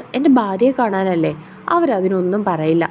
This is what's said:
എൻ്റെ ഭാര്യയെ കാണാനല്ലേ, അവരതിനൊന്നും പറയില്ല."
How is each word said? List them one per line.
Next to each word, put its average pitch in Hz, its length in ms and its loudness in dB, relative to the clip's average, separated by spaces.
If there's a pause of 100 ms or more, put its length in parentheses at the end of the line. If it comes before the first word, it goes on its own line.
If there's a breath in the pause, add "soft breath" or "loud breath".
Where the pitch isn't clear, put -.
(140)
എൻ്റെ 277 160 2
ഭാര്യയെ 233 420 2
കാണാനല്ലേ, 190 600 0 (360 loud breath)
അവരതിനൊന്നും 196 760 0
പറയില്ല." 165 460 0